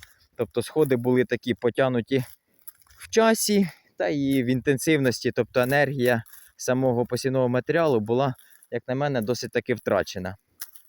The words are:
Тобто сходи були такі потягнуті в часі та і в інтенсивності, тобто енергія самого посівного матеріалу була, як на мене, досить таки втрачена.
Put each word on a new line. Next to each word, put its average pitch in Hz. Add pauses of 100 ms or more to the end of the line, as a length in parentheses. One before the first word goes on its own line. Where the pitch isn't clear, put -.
(360)
Тобто 120
сходи 147
були 123
такі 120
потягнуті 127 (760)
в -
часі 220 (300)
та -
і 139
в -
інтенсивності, 131
тобто -
енергія 127 (340)
самого 127
посівного 127
матеріалу 139
була, 123 (360)
як 120
на 127
мене, 139
досить 117
таки 123
втрачена. 95 (520)